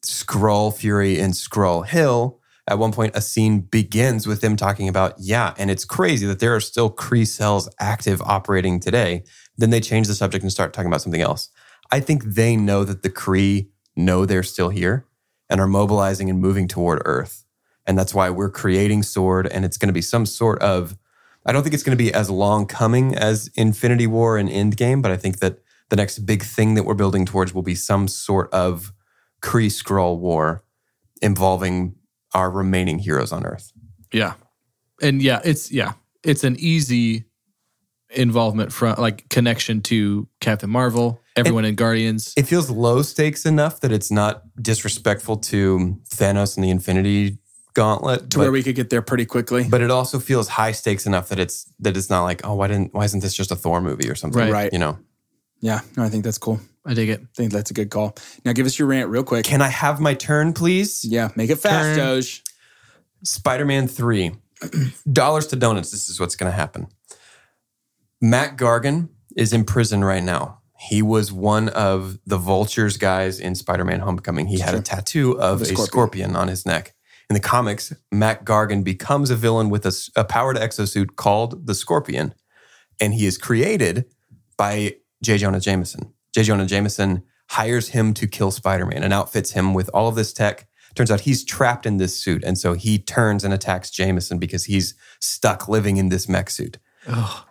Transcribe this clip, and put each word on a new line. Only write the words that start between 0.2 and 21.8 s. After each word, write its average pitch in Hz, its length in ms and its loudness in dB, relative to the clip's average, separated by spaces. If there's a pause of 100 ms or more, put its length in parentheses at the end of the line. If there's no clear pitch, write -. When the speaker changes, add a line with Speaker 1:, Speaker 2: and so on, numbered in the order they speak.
Speaker 1:
Fury 101 460 2
and 95 160 2
Skrull 90 500 0
Hill, 127 540 2 (300)
at 104 100 0
one 113 140 2
point, 110 240 -2
a 107 40 -2
scene 107 400 2
begins 110 640 0
with 104 160 -4
them 104 140 2
talking 98 340 -2
about, 95 300 0
yeah, 101 400 -2
and 98 100 -2
it's 98 160 -2
crazy 156 420 0
that 98 120 -2
there 117 160 2
are 107 60 2
still 113 320 0
Kree 113 340 0
cells 104 420 0 (120)
active 101 420 -2
operating 95 560 0
today. 90 460 0 (340)
Then 113 120 4
they 117 100 4
change 110 260 2
the 104 80 -2
subject 95 300 -2
and 95 80 -2
start 82 200 -2
talking 92 140 -4
about 85 160 0
something 82 180 -2
else. - 280 -2 (420)
I 135 80 2
think 143 240 0
they 113 320 2
know 101 300 2
that 95 180 -6
the 95 80 -2
Kree 98 560 2 (320)
know 92 280 4
they're 95 160 2
still 90 260 -2
here 101 380 -2 (420)
and 95 120 2
are 95 60 4
mobilizing 98 640 2
and 92 100 0
moving 95 300 2
toward 85 380 0
Earth. 67 380 -4 (420)
And 95 120 2
that's 92 160 0
why 95 160 2
we're 98 200 -2
creating 104 540 2
sword, 92 420 0
and 95 180 -2
it's 90 140 -4
gonna 101 140 0
be 85 100 0
some 113 240 0
sort - 340 0
of, 92 360 0 (500)
I 113 60 0
don't 139 100 2
think 151 120 -2
it's 143 80 -2